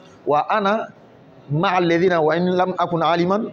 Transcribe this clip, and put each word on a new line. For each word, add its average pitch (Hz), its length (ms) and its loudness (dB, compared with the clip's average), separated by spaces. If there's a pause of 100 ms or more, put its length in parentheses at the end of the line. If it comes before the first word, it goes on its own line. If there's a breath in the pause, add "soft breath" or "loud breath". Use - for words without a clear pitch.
(280 loud breath)
وأنا 202 640 0 (600)
مع 180 260 0
الذين، 175 360 2
وإن 165 360 2
لم 180 300 0
أكن 170 240 -2
عالماً، 175 500 0